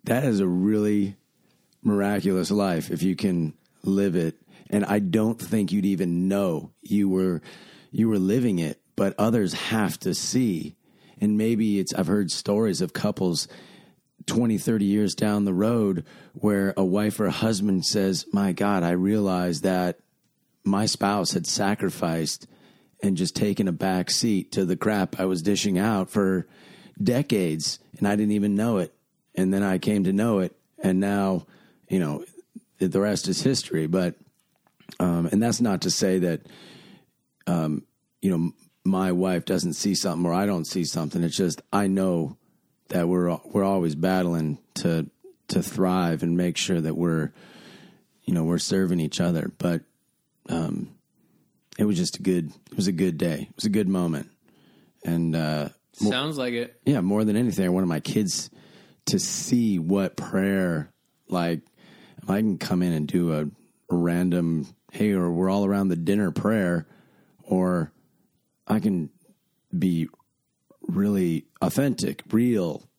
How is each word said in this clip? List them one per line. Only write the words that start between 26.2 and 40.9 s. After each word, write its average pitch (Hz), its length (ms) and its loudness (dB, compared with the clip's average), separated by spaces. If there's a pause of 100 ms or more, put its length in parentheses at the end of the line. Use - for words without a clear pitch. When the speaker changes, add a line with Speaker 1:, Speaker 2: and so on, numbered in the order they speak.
Speaker 1:
decades, 98 760 0 (200)
and 101 100 0
I 104 80 2
didn't 104 160 2
even 101 220 2
know 110 240 0
it. 85 140 -4 (420)
And 95 200 2
then 98 80 2
I 95 160 0
came 101 260 0
to 95 80 2
know 104 280 2
it, 92 140 -4 (280)
and 92 180 2
now, 98 460 0 (420)
you 95 100 0
know, 80 260 -2 (540)
the 92 220 0
rest 104 280 -2
is 185 140 -2
history." 117 440 0
But, 90 300 0 (840)
um, 85 260 0
and 104 160 2
that's 117 200 0
not 98 200 0
to 92 80 -2
say 92 280 2
that, 87 240 0 (1040)
um, 85 360 0 (380)
you 95 160 2
know, 82 160 0 (320)
my 92 280 2
wife 90 320 0
doesn't 87 300 -2
see 101 200 0
something 87 300 0
or 85 80 2
I 95 140 2
don't 90 200 -2
see 90 180 -2
something. 82 400 -4